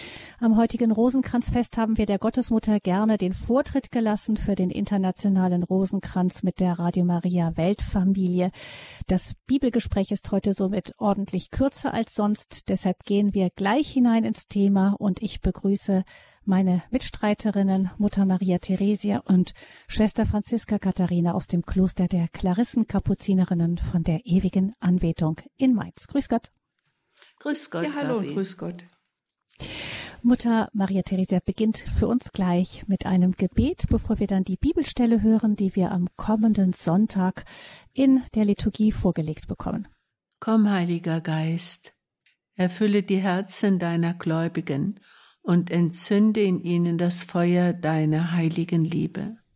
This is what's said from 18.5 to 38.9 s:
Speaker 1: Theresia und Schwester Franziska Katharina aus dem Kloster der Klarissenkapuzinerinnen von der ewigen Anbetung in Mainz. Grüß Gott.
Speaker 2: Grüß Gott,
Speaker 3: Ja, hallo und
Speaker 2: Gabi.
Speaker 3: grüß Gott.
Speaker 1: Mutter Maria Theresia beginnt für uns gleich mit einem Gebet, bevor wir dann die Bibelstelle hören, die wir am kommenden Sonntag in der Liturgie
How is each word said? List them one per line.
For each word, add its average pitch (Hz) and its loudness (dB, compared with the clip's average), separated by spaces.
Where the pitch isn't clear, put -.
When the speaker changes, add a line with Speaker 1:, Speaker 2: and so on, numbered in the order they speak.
Speaker 1:
Theresia 202 0
und 185 2
Schwester 214 2
Franziska 214 -2
Katharina 175 0
aus - -4
dem 175 -2
Kloster 185 0
der 170 0
Klarissenkapuzinerinnen 185 0
von - -2
der 160 -2
ewigen 190 0
Anbetung 170 0
in 262 4
Mainz. - -4
Grüß - -4
Gott. - -2
Speaker 2:
Grüß 302 -6
Gott, 170 -4
Speaker 3:
Ja, 294 -4
hallo 269 -4
und 196 -4
Speaker 2:
Gabi. 147 -8
Speaker 3:
grüß 190 -6
Gott. 175 -10
Speaker 1:
Mutter 233 2
Maria 190 0
Theresia 185 0
beginnt 220 -2
für - -2
uns 240 -2
gleich 180 -2
mit - -2
einem 185 2
Gebet, - -2
bevor - 0
wir 202 0
dann 190 0
die 185 -4
Bibelstelle 240 0
hören, 220 4
die 190 -2
wir 180 2
am 180 -2
kommenden 214 2
Sonntag 185 0
in 262 4
der 214 2
Liturgie 214 2